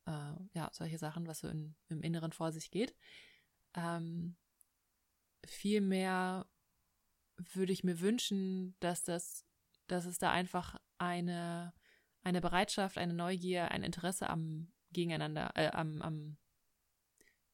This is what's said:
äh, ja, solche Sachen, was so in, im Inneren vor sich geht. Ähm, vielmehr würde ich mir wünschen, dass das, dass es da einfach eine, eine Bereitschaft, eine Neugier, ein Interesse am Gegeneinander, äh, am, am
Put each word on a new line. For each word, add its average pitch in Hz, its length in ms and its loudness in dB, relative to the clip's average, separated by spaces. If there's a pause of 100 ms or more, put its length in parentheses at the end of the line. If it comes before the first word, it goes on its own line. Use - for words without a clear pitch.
äh, 147 280 -6 (200)
ja, 156 180 -2
solche 165 260 -6
Sachen, 160 300 -4
was 160 120 -8
so - 100 -6
in, 156 260 -6 (140)
im 156 120 -4
Inneren 165 300 0
vor 165 220 -2
sich 160 180 -10
geht. 226 240 -2 (800)
Ähm, 170 640 -4 (1080)
vielmehr 190 1000 2 (1080)
würde 185 200 4
ich 185 100 0
mir 175 180 2
wünschen, 190 800 2
dass 175 240 0
das, - 420 -4 (420)
dass 180 180 0
es 180 120 -4
da 180 140 6
einfach 180 440 2 (220)
eine, 175 760 -2 (500)
eine 180 180 4
Bereitschaft, 190 560 4
eine 175 160 2
Neugier, 175 580 0
ein - 120 0
Interesse 175 460 -2
am 160 420 -2 (200)
Gegeneinander, 156 640 0
äh, 160 140 4
am, 156 320 -2
am 151 360 -6 (1160)